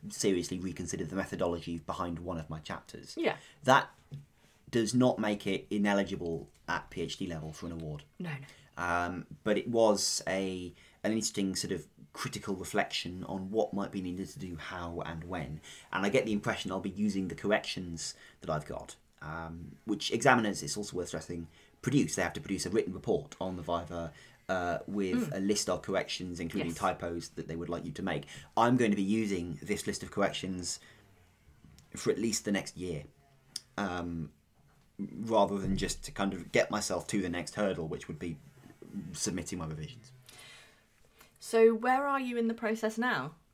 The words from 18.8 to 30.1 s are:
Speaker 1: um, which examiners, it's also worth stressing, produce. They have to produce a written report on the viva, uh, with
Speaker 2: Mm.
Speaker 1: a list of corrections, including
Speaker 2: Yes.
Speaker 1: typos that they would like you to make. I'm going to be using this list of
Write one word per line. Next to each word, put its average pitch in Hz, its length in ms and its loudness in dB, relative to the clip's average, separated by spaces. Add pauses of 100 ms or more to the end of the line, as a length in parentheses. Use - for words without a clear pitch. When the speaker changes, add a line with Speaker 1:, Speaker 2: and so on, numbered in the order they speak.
Speaker 1:
um, 82 640 -10
which 104 280 -2
examiners, 113 500 6
it's 73 140 -4
also 104 200 -6
worth 87 120 -2
stressing, 85 380 -6 (360)
produce. 123 340 2
They 98 60 2
have 85 100 0
to - 80 -6
produce 95 260 -2
a 90 40 -2
written 95 240 2
report 85 460 -2
on 92 160 -2
the 90 60 -8
viva, 85 500 -2 (360)
uh, 90 300 0 (100)
with 104 420 0
Speaker 2:
Mm. 113 60 -2
Speaker 1:
a 95 40 -2
list 101 300 2
of 90 120 0
corrections, 92 580 -2
including 85 320 -2
Speaker 2:
Yes. 80 60 -6
Speaker 1:
typos 87 520 -2
that - 160 -8
they 80 80 -6
would 85 140 -6
like 85 160 -4
you 85 80 -6
to 82 100 -8
make. 80 220 -2 (320)
I'm 120 200 8
going 120 140 6
to 101 60 6
be 101 80 2
using 98 580 0
this 98 240 -2
list 101 160 -4
of 92 80 -12